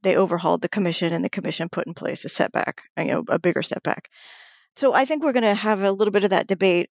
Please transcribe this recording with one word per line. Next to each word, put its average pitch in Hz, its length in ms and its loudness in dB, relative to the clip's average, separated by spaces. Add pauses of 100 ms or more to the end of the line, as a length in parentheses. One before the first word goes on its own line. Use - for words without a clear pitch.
they 190 140 2
overhauled 170 460 2
the 175 80 -2
commission, 170 440 0
and 170 100 -2
the - 60 -2
commission 170 400 -6
put - 180 -6
in - 60 -10
place - 320 -8
a 175 40 -8
setback, - 520 -2 (160)
you 160 80 -4
know, - 240 -2
a 165 100 2
bigger 170 220 0
setback. - 480 -6 (640)
So 269 180 2
I 269 120 4
think 302 180 -2
we're 285 100 2
gonna 226 200 2
have 208 300 0
a 196 80 2
little 202 200 0
bit 196 120 2
of 196 80 2
that 185 160 2
debate 180 480 2